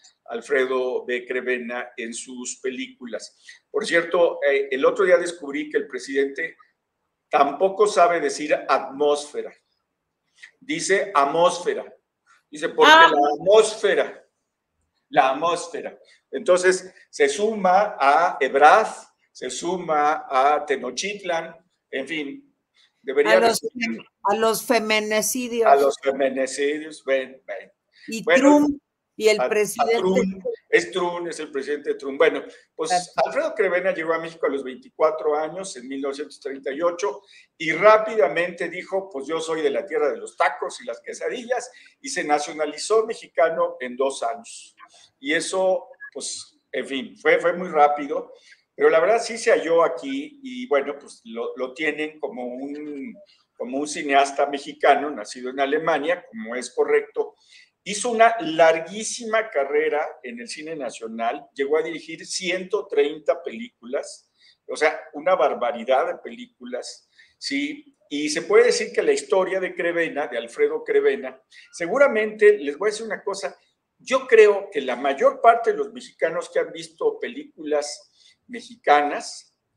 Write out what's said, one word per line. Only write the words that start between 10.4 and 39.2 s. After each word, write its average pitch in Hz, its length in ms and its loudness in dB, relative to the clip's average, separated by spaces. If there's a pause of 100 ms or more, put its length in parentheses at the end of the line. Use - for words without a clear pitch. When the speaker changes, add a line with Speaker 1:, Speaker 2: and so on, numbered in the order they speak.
Speaker 1:
Dice 165 540 -2
amósfera. 147 720 2 (640)
Dice, 151 180 -6
"Porque 165 240 8
Speaker 2:
Ah. 214 180 10
Speaker 1:
la 143 240 2
atmósfera, 185 920 2 (800)
la 135 200 4
atmósfera". 139 680 -4 (320)
Entonces, 180 640 0 (180)
se 143 180 2
suma 208 680 0
a 151 420 2
Ebrard, 147 520 6 (380)
se 127 200 -12
suma 160 800 -2
a 151 380 2
Tenochtitlan, 165 920 -6 (340)
en 135 180 -8
fin, 147 480 -10 (460)
debería 147 300 2
Speaker 2:
A 220 80 6
los 233 200 2
Speaker 1:
decir 226 140 -8
Speaker 2:
fem-, 226 300 -6 (180)
a 202 140 0
los 220 280 0
femenicidios. 220 1040 0
Speaker 1:
A 139 100 8
los 139 240 2
femenicidios, 139 1040 -4
ven, 131 400 -4
ven. 98 280 -14 (340)
Speaker 2:
Y 220 160 -8
Speaker 1:
Bueno, 262 180 4
Speaker 2:
Trump, 294 420 6 (340)
y 214 120 2
el 208 120 4
Speaker 1:
a, 127 40 2
a 127 40 2
Speaker 2:
presidente. 208 500 0
Speaker 1:
Trump, 185 460 0 (240)
es 170 220 2
Trump, 175 380 -4
es 156 100 -10
el 151 140 -10
presidente 139 420 -4
Trump. 135 240 -6
Bueno, 143 240 2 (320)
pues 160 160 -4
Speaker 2:
Claro. 170 380 0
Speaker 1:
Alfredo 277 260 -2
Crevena 185 400 0
llegó 160 200 -2
a 165 40 0
México 165 280 -6
a - 20 0
los 135 160 -2
veinticuatro 151 720 -2
años, 165 400 -8
en 120 100 -14
mil 135 140 -10
novecientos 139 400 -8
treinta 135 320 -8
y 147 100 -6
ocho, 175 380 -2 (360)
y 160 140 -4
rápidamente 185 1000 2
dijo, 180 400 -6
"Pues 135 200 -10